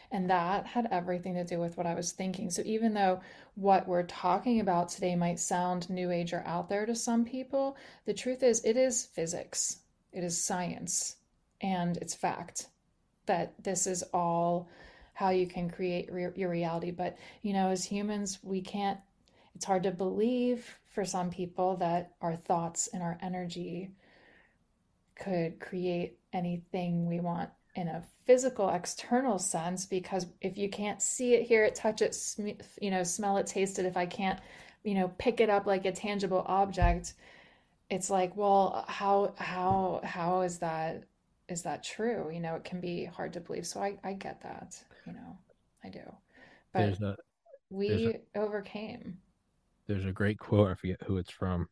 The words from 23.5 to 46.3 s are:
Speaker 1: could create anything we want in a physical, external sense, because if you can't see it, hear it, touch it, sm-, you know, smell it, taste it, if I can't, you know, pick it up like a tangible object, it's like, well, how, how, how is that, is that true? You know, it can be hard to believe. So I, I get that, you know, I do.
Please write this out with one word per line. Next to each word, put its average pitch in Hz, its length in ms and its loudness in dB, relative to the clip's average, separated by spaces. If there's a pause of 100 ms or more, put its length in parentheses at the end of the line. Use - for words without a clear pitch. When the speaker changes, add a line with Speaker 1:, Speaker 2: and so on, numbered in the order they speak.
Speaker 1:
could 170 460 -2
create 180 580 -4 (140)
anything 175 760 -2
we 170 140 0
want 175 300 -2 (240)
in 175 140 -4
a 165 140 -6 (220)
physical, 247 460 6
external 214 680 0
sense, 180 460 -2
because 185 420 -2 (140)
if 190 160 -4
you 196 140 -2
can't 208 320 -4
see 247 320 4
it, 233 120 6
hear 220 180 8
it, - 100 4
touch 220 260 0
it, - 140 4
sm-, 208 440 -6 (220)
you 196 100 0
know, 185 120 2
smell 196 340 0
it, 196 100 2
taste 190 320 0
it, 190 60 2
if 180 140 0
I 180 80 2
can't, 190 340 -2 (440)
you 202 100 0
know, 185 140 2 (100)
pick 240 220 2
it 214 100 6
up 202 160 4
like 190 180 2
a 190 80 2
tangible 196 540 -2
object, 175 640 2 (800)
it's 190 180 -2
like, 185 280 2
well, 196 520 4
how, 202 480 2
how, 185 640 0
how 180 380 0
is 175 200 -2
that, 160 440 -4 (440)
is 175 140 -6
that 147 220 -6
true? 214 480 -4
You 170 80 -6
know, 165 140 -4
it - 100 -8
can 180 160 -8
be 175 240 -4
hard 170 300 -8
to 175 60 -8
believe. 170 260 -8
So - 140 -8
I, 202 220 -4
I 190 120 -6
get - 280 -10
that, - 400 -14 (240)
you - 60 -14
know, 175 260 -16 (460)
I 196 40 -12
do. 185 120 -14 (720)